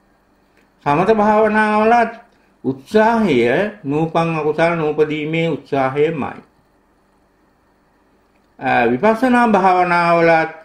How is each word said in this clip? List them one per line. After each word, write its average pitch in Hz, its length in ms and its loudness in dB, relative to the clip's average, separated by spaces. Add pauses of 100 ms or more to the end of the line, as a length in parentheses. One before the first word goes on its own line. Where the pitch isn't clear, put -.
(840)
සමත 160 260 0
භාවනාවලත් 214 1040 2 (500)
උත්සාහය 214 720 0 (440)
නූපන් 160 540 -2
අකුසල් 156 400 -2
නූපදීමේ 156 760 -2
උත්සාහයමයි. 139 880 -4 (2250)
අ, 135 100 -4 (160)
විපස්සනා 226 600 2
භාවනාවලත් 175 1040 2 (140)